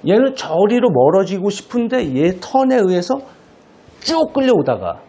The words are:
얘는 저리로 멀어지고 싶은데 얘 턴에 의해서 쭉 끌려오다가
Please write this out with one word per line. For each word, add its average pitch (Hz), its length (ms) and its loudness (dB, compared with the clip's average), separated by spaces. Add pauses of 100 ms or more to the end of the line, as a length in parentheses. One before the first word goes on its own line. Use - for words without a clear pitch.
얘는 254 280 2
저리로 208 560 0
멀어지고 180 580 2
싶은데 226 640 -4
얘 160 240 2
턴에 262 360 0
의해서 185 400 0 (840)
쭉 320 320 -2
끌려오다가 135 760 0